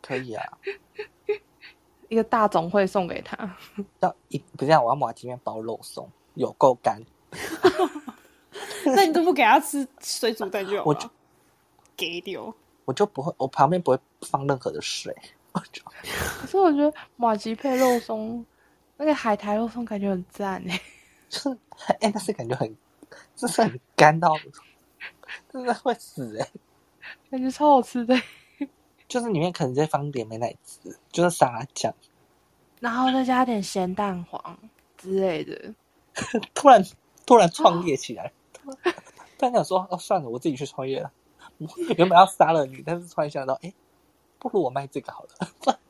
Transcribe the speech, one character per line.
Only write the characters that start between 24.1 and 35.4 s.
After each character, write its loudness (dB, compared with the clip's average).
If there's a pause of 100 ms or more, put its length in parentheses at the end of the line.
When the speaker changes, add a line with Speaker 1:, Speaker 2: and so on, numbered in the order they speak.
Speaker 1:
到 2 (1160)
真 -10
的 0
会 -2
死 -12
欸。 -6 (800)
Speaker 2:
感 -6
觉 -2
超 4
好 8
吃 -6
的。 4 (920)
Speaker 1:
就 -2
是 -4
里 0
面 0
可 -4
能 -2
再 2
放 -4
点 -6
美 -10
乃 -4
滋， -20 (140)
就 2
是 4
沙 2
拉 -8 (100)
酱。 -4 (840)
Speaker 2:
然 -4
后 2
再 0
加 2
点 -2
咸 -4
蛋 -4
黄 -14 (380)
之 -2
类 0